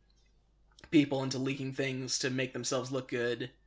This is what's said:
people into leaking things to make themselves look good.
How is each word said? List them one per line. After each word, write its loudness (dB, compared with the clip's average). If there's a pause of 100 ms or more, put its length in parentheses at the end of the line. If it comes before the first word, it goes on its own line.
(920)
people 6
into -2
leaking -2
things -2
to 0
make 0
themselves -2
look -4
good. -2 (160)